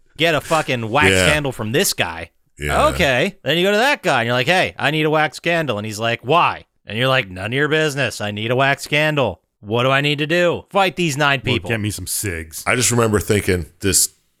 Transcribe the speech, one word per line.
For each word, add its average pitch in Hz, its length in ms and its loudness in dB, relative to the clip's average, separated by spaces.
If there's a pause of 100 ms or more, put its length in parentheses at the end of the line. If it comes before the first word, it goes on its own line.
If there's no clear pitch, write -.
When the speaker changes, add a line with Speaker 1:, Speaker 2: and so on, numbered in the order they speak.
(160)
Speaker 1:
get 160 180 2
a 139 60 0
fucking 135 480 -2
wax 143 220 4
Speaker 2:
Yeah. 92 160 6
Speaker 1:
handle 147 260 2
from 110 200 -4
this 160 200 0
guy." 85 380 -6 (280)
Speaker 2:
Yeah. 143 280 0
Speaker 1:
Okay. 156 580 0
Then 151 140 0
you 175 80 0
go 202 60 2
to 208 40 0
that 269 260 0
guy 143 180 2
and 117 60 -2
you're 120 80 0
like, 123 120 0
"Hey, 165 320 0
I 131 140 0
need 156 120 0
a 151 60 0
wax 151 300 -2
candle." 160 360 -2
And 104 100 -6
he's 107 140 -8
like, 117 220 -2
"Why?" 127 420 0 (220)
And 104 100 -10
you're 123 100 0
like, 131 220 0
"None 90 180 -10
of 110 60 -6
your 143 160 0
business. 143 540 -2
I 104 80 -4
need 107 200 -4
a 123 60 2
wax 135 300 0
candle. 147 560 0 (200)
What 110 200 -2
do 131 80 2
I 135 100 2
need 147 200 0
to 151 60 -2
do? 165 440 0
Fight 185 260 0
these 160 220 -2
nine 139 260 2
Speaker 3:
Well, 127 80 0
Speaker 1:
people." 104 160 -2
Speaker 3:
get 113 120 -2
me 104 100 -2
some 92 160 -8
cigs. 82 600 -8
Speaker 2:
I 104 100 2
just 117 140 0
remember 113 300 4
thinking 92 460 0 (140)
this - 280 2 (320)